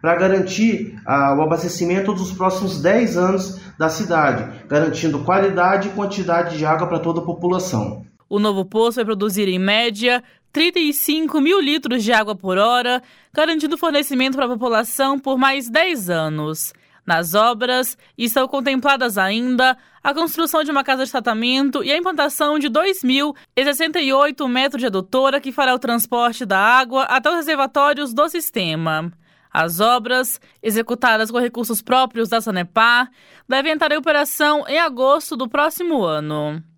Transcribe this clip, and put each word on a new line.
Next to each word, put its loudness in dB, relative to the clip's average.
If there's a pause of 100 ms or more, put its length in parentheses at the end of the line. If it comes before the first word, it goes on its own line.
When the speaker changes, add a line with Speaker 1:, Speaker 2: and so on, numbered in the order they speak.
Speaker 1:
pra 2
garantir, 0 (100)
ah, 2
o 2
abastecimento 0
dos -4
próximos -2
dez 2
anos 0 (180)
da 0
cidade, -2
garantindo 0
qualidade 2
e -8
quantidade -2
de -2
água 0
pra -2
toda -2
a -8
população. -4 (240)
Speaker 2:
O -2
novo 0
poço 0
vai -2
produzir, -2
em 0
média, 0 (300)
trinta 0
e 0
cinco 0
mil 2
litros -2
de 2
água 2
por -2
hora, 2 (300)
garantindo 0
fornecimento 0
pra 0
população 0
por -2
mais 0
dez 0
anos. -4 (320)
Nas 0
obras, 2 (180)
estão 0
contempladas 0
ainda 2 (260)
a 0
construção 0
de -4
uma 0
casa 0
de -10
tratamento 0
e 0
a 2
implantação 0
de -2
dois 0
mil 0 (200)
e 2
sessenta 0
e 0
oito 2
metros 0
de -2
adutora 0
que -6
fará 2
o -2
transporte -2
da 2
água 4
até 2
os 0
reservatórios 0
do 4
sistema. -2 (400)
As 0
obras, 0 (220)
executadas 0
com -2
recursos -2
próprios 0
da 0
Sanepar, 2 (360)
devem 0
entrar 0
em 0
operação 0
em -2
agosto 0
do -4
próximo 0
ano. -4 (160)